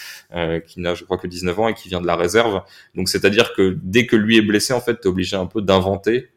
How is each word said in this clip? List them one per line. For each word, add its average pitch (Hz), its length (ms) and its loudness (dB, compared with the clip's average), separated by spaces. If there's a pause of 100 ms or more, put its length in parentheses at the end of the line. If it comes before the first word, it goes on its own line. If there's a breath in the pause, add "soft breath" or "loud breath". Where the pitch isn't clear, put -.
(340 loud breath)
euh, 82 260 -2
qui - 200 -18
n'a, 87 160 -4
je 85 80 -14
crois, 92 140 -4
que 92 100 -8
dix-neuf 90 320 -6
ans 113 80 0
et 110 80 -4
qui - 140 -20
vient 90 120 -4
de 87 60 -4
la 85 80 0
réserve. 95 480 0 (320 loud breath)
Donc, 92 120 -4
c'est-à-dire 101 460 2
que 95 300 2
dès 117 240 2
que - 80 2
lui 110 220 4
est 107 40 4
blessé, 104 320 0
en 120 80 0
fait, 117 200 -4
t'es 98 60 0
obligé 92 280 -2
un 92 100 -2
peu 107 160 -6
d'inventer. 98 760 0